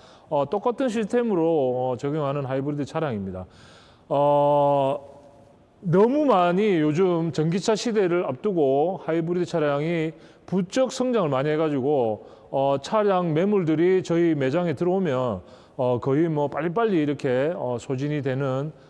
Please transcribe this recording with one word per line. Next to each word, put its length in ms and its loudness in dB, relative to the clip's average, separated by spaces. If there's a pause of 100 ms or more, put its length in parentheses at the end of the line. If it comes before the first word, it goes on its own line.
(280)
어, 220 0
똑같은 400 -2
시스템으로, 560 0
어, 520 0
적용하는 460 -4
하이브리드 400 -4
차량입니다. 640 -6 (640)
어, 1040 2 (720)
너무 380 4
많이 540 4
요즘 520 2
전기차 440 0
시대를 500 0
앞두고 800 0
하이브리드 420 -2
차량이 680 -2 (340)
부쩍 440 0
성장을 380 0
많이 200 0
해가지고, 760 0 (240)
어, 320 0
차량 540 0
매물들이 680 2
저희 320 2
매장에 400 0
들어오면, 680 -2 (360)
어, 240 0
거의 260 2
뭐 200 -2
빨리빨리 520 0
이렇게, 560 0
어, 240 -4
소진이 440 -4
되는, 480 -2 (180)